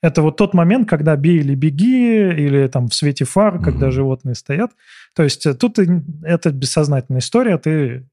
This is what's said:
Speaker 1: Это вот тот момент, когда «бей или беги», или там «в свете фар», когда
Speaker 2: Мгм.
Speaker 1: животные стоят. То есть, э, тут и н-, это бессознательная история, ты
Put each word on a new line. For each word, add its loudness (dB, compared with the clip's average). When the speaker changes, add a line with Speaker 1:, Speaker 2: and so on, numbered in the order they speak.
Speaker 1:
Это 2
вот 0
тот 0
момент, 2
когда 0
«бей 2
или 0
беги», 2
или 2
там -2
«в -6
свете -2
фар», 0
когда 0
Speaker 2:
Мгм. 0
Speaker 1:
животные -2
стоят. -4
То 2
есть, -2
э, 0
тут -2
и 4
н-, 0
это 0
бессознательная -2
история, 0
ты -4